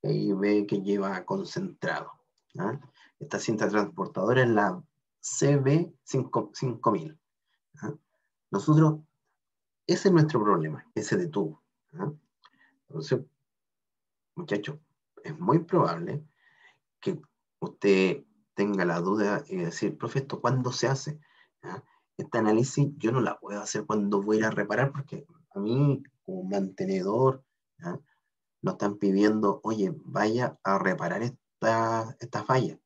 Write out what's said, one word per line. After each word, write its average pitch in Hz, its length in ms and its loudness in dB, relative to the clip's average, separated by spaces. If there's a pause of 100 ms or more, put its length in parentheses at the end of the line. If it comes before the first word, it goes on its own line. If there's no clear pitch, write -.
Ahí 104 300 0
ve 101 340 2
que 98 160 -2
lleva 98 420 -2
concentrado, 87 840 -6 (420)
¿ya? 113 280 -6 (400)
Esta - 180 -6
cinta 104 300 0
transportadora 98 720 0
es 120 80 4
la 101 320 2 (380)
C - 360 2
B 147 460 2
cinco, - 500 -4
cinco 117 380 -2
mil, 80 260 -4 (640)
¿ya? - 140 -8 (560)
Nosotros, 156 500 4 (840)
ese 180 220 2
es 180 60 6
nuestro 151 280 4
problema, 80 420 0 (100)
que - 80 -4
se - 140 -2
detuvo, 87 460 -4 (300)
¿ya? 175 200 -8 (760)
Entonces, - 320 -4 (1120)
muchachos, 101 440 -6 (440)
es 156 160 -12
muy 170 220 2
probable 165 640 -2 (760)
que - 200 -4 (380)
usted 95 640 2 (320)
tenga 101 300 0
la 85 160 0
duda 101 480 0
y 95 80 -8
decir, 87 420 -4
"Profe, 131 220 -4
¿esto - 200 -8
cuándo 123 300 0
se - 160 -2
hace?". 135 320 -2 (420)
¿Ya? 95 220 -12 (340)
Este - 220 -4
análisis 113 580 2
yo 110 140 0
no 127 100 2
la - 200 -2
puedo 101 200 -8
hacer 104 260 -6
cuando 104 360 0
voy 107 140 2
a - 40 4
ir 110 40 2
a 110 60 2
reparar, 110 420 0
porque - 340 -12 (260)
a 98 60 -10
mí, 131 420 2 (240)
como 92 200 -10
mantenedor, 98 1000 0 (360)
¿ya? - 200 -10 (640)
Nos 95 120 -2
están 101 240 -2
pidiendo, 101 680 4
"Oye, 107 280 0 (120)
vaya 113 580 -2
a 98 160 2
reparar 92 440 -2
esta, 113 960 -2
esta 107 240 -8
falla". 127 420 0